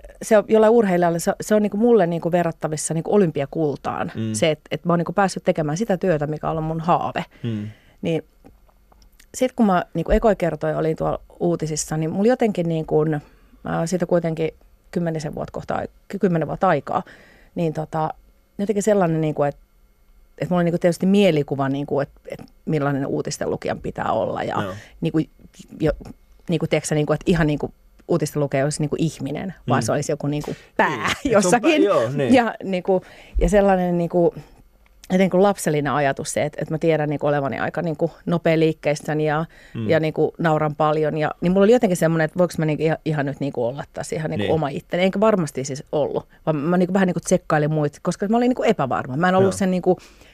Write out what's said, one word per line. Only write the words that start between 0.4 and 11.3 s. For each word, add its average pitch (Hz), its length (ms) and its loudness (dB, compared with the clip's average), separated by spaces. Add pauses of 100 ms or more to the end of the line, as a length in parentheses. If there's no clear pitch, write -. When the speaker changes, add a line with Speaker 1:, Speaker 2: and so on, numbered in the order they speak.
Speaker 1:
jollain 214 240 6
urheilijalle, 180 480 4
se, 185 220 -2
se - 140 0
on 214 60 4
niinku 202 160 -2
mulle 220 300 6
niinku 170 240 -2
verrattavissa 160 600 -2
niinku 165 220 0
olympiakultaan. 151 1000 0
Speaker 2:
Mm. 113 180 -4
Speaker 1:
Se, 156 180 2
et, 151 80 -4 (120)
et - 140 -8
mä 170 80 0
oon 175 60 2
niinku 170 140 -4
päässyt 196 300 0
tekemään 160 340 0
sitä 202 200 0
työtä, 156 300 0
mikä 151 200 -6
on 151 40 -2
ollut 160 160 -4
mun 160 120 -4
haave. 160 460 0 (180)
Speaker 2:
Mm. 107 240 -4 (340)
Speaker 1:
Niin 165 220 -4 (1120)
sit 254 160 0
kun 233 140 2
mä 185 180 2 (100)
niinku 165 180 -4
ekoja 214 240 4
kertoja 156 420 -2
olin 160 200 0
tuolla 156 240 -4 (180)